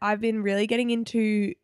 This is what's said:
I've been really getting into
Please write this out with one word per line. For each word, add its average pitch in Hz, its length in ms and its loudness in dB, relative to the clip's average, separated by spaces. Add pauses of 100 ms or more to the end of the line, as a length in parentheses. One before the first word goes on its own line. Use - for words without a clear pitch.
I've 208 180 0
been 220 240 0
really 202 240 0
getting 240 220 0
into 220 640 0 (100)